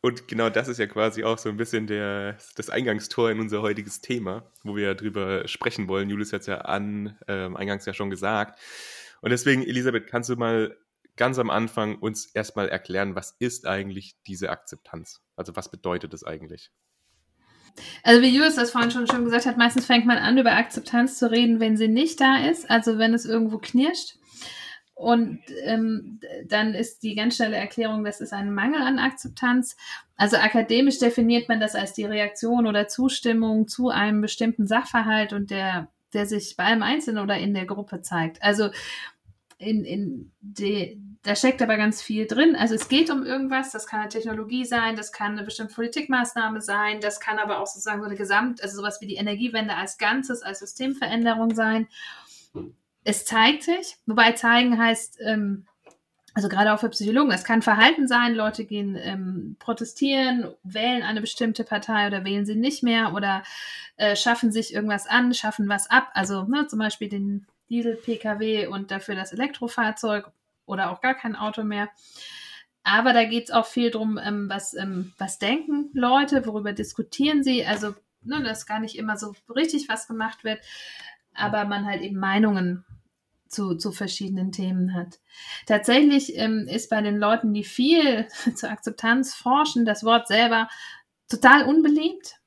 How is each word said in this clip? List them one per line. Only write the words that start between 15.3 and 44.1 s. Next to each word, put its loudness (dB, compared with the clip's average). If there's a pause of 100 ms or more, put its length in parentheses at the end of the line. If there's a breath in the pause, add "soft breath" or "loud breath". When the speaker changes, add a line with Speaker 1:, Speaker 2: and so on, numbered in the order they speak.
Speaker 1:
Also -12
was -10
bedeutet -6
das -18
eigentlich? -14 (1300 loud breath)
Speaker 2:
Also 12
wie 6
Julius 6
das 0
vorhin 0
schon -2
schön 2
gesagt 2
hat, 0
meistens 4
fängt 6
man 6
an, 4
über 6
Akzeptanz 0
zu 4
reden, 4
wenn 4
sie 4
nicht 2
da 4
ist, 0
also 2
wenn 4
es 0
irgendwo 0
knirscht. 0 (760 loud breath)
Und, 2 (240)
ähm, -2 (260)
dann 2
ist -6
die -4
ganz 2
schnelle 0
Erklärung, -2
das -6
ist -8
ein -4
Mangel 0
an 0
Akzeptanz. 0 (400 loud breath)
Also 4
akademisch 4
definiert 4
man 2
das -2
als -4
die -4
Reaktion 0
oder 2
Zustimmung 2
zu -2
einem 2
bestimmten 0
Sachverhalt 0
und -4
der, -4 (240)
der 0
sich -4
bei -4
einem 2
Einzelnen -2
oder 0
in 0
der -2
Gruppe -8
zeigt. -4
Also 2 (880 loud breath)
in, -2
in -6 (100)
de-, -4 (280)
da 0
steckt 2
aber 2
ganz 0
viel -2
drin. 6
Also 2
es -4
geht 4
um -2
irgendwas, -2
das -10
kann -4
eine -4